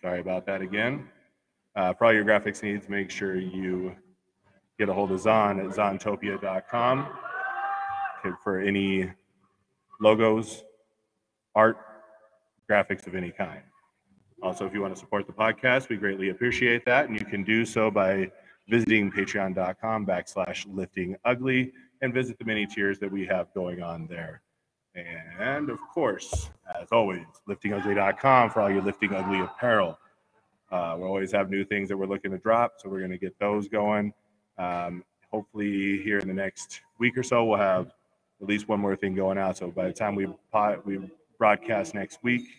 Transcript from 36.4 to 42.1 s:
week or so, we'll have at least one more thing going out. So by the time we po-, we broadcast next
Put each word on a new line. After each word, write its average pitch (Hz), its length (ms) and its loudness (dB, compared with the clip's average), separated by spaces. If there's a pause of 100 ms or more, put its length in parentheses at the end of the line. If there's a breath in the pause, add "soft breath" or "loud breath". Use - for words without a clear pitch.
week 120 180 2
or 127 60 -2
so, 120 220 4
we'll 110 140 2
have 92 360 2 (480)
at 98 40 -10
least 104 220 -2
one 104 120 2
more 98 160 0
thing 95 180 -2
going 95 240 0
out. 95 180 -2
So 90 140 -8
by 90 160 -2
the 90 60 -2
time 104 220 -2
we 98 120 0 (260)
po-, 104 320 2
we 98 260 -6 (280)
broadcast 104 560 2
next 98 280 -10